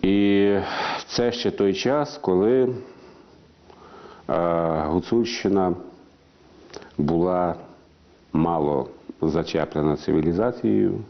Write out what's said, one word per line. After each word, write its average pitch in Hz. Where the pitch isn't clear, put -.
І 101
це 120
ще -
той 98
час, 139
коли, 120
е, 82
Гуцульщина 104
була 85
мало 76
зачеплена 76
цивілізацією. 98